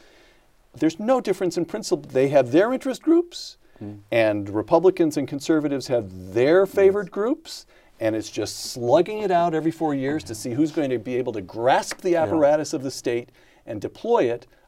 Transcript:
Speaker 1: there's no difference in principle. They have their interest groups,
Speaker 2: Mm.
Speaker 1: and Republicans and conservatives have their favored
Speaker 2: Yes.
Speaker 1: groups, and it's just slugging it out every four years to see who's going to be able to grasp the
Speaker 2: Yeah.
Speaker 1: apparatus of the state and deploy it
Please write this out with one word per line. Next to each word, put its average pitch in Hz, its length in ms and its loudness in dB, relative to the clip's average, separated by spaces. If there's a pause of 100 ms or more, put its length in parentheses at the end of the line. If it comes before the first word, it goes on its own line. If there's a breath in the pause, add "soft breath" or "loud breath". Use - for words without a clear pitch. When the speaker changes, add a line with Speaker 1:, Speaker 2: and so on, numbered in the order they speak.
(760 soft breath)
Speaker 1:
there's 156 240 -2
no 247 220 0
difference 185 360 -2
in 175 80 0
principle. 156 460 -4
They 131 180 2
have 135 240 4
their 196 200 4
interest 262 300 -4
groups, 339 560 0 (220 soft breath)
Speaker 2:
Mm. 104 180 -12 (120)
Speaker 1:
and 107 380 2
Republicans 165 680 2
and 143 120 -2
conservatives 143 600 -2
have 92 440 -4
their 151 340 4
favored 196 400 4
Speaker 2:
Yes. - 60 -20
Speaker 1:
groups, - 540 -4 (340 soft breath)
and 110 160 0
it's 107 140 -8
just 104 260 -6
slugging 156 600 0
it 208 120 -4
out 170 240 2
every 160 160 0
four 160 240 -2
years 139 300 -4
to 117 100 -10
see 120 200 -8
who's 151 180 0
going 147 180 -2
to 123 80 0
be 117 160 -6
able 123 200 -4
to 107 60 -6
grasp 120 600 -2
the 185 120 0
Speaker 2:
Yeah. 165 120 2
Speaker 1:
apparatus 151 480 2
of 143 100 -4
the 135 80 -6
state 120 400 -6 (360 soft breath)
and 107 140 -10
deploy 220 440 0
it 120 240 -4 (200 soft breath)